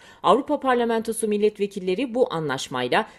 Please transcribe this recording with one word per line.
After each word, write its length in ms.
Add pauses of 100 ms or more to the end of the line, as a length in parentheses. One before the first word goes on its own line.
(240)
Avrupa 360
Parlamentosu 680
milletvekilleri 880
bu 180
anlaşmayla 760 (120)